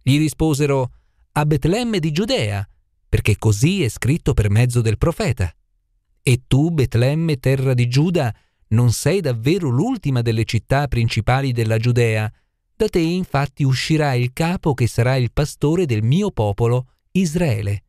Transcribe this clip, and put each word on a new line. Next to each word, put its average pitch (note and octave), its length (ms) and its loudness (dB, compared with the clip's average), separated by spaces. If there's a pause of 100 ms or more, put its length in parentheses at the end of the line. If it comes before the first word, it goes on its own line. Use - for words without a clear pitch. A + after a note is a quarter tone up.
Gli C3 180 2
risposero: C#3+ 720 0 (400)
"A D3+ 120 -2
Betlemme F#3+ 540 0
di D#3+ 140 -2
Giudea, D3 520 -2 (440)
perché - 280 2
così C3+ 460 2
è A#2+ 60 0
scritto - 440 -2
per G#2 160 2
mezzo B2 320 2
del A2 160 0
profeta. D#3+ 560 -2 (720)
E B2+ 240 2
tu, D3 240 2
Betlemme, D3 720 0
terra C3 340 0
di A#2+ 140 0
Giuda, C#3+ 440 0 (360)
non A#2+ 240 4
sei E3+ 280 0
davvero C#3+ 480 0
l'ultima C#3+ 540 0
delle A2+ 220 0
città C#3 420 -2
principali A#2+ 640 -2
della A2+ 280 0
Giudea. A2+ 540 0 (440)
Da G#3+ 120 0
te F#3+ 120 0
infatti D#3+ 640 -2
uscirà C#3+ 500 0
il B2 180 -2
capo E3 420 -2
che B2 120 0
sarà B2 300 0
il B2 160 -2
pastore D3+ 520 0
del A2+ 200 -2
mio F3+ 260 2
popolo, A#2 600 -2 (200)
Israele." C#3+ 800 -2